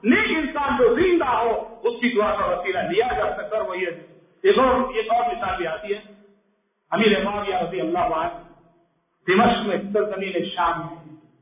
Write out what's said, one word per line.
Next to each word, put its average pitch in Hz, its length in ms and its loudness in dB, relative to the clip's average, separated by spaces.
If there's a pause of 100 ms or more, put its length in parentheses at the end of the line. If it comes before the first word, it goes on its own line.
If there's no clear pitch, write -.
(100)
نیک 415 280 2
انسان 285 400 -2
جو 247 160 6
زندہ 339 300 4
ہو، 233 580 -2
اس 233 180 -2
کی 240 160 2
دعا 208 180 2
کا 185 120 -2
وسیلہ 180 320 -2
لیا 247 280 0 (100)
جا 214 200 -2
سکتا 214 200 -6
ہے، 208 60 -2
وہی 185 240 -6
ہے۔ 170 40 -6 (520)
ایک 196 160 6
اور، 254 360 2
ایک 220 180 -2
اور 719 120 2
مثال 185 320 -4
بھی 175 100 -4
آتی 160 280 -6
ہے۔ 208 40 -8 (920)
امیر 196 340 4
معاویہ 202 300 -4
رضی 175 260 -2
اللہ 165 180 -2
عنہ 170 500 -2 (800)
دمشق 214 380 4
میں، 185 100 0 (160)
سرزمین 190 400 -2 (240)
شام 165 240 0
میں - 360 -14 (260)